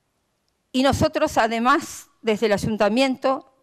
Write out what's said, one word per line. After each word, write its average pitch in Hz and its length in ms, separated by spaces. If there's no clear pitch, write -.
Y 254 100
nosotros, 302 540
además, 233 720
desde 220 260
el 208 40
ayuntamiento, 240 1120